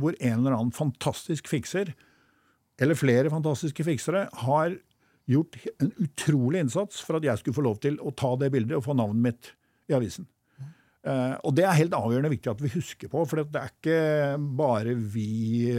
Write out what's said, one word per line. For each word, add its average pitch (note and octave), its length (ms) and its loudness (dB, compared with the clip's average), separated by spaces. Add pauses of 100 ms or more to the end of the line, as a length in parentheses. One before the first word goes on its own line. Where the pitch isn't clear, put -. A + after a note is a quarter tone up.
hvor D#3 180 0
en A#2 220 0
eller C3 160 2
annen A#2 160 -2
fantastisk - 760 -4
fikser, F3 460 -4 (880)
eller C#3+ 160 4
flere C3 320 4
fantastiske D#3 560 -2
fiksere, E3+ 400 0 (180)
har D#3 320 2 (540)
gjort D3 320 2
he-, - 140 -10 (100)
en - 160 0
utrolig D3 640 0
innsats E3+ 400 -4
for D#3+ 140 -2
at D3+ 100 0
jeg A2 100 0
skulle C3 220 -4
få C3+ 80 4
lov G#2 100 -2
til D3 220 -2
å D3 100 -6
ta B2+ 300 -2
det C#3 100 0
bildet C3 240 0
og C3+ 140 -2
få C#3 80 0
navnet A2+ 320 2
mitt - 240 -8 (340)
i D3+ 80 2
avisen. A2+ 320 -2 (800)
Eh, C3 300 0 (120)
og D3 80 2
det E3 80 6
er F#3 140 4
helt E3+ 180 4
avgjørende C3 380 0
viktig - 180 -4
at A2+ 140 -4
vi - 80 -4
husker - 400 -8
på, D3+ 160 0
for D#3 100 -2
det D3+ 220 -4
er - 80 -8
ikke D#3+ 300 0 (580)
bare B2 400 2
vi G#2+ 320 -2 (500)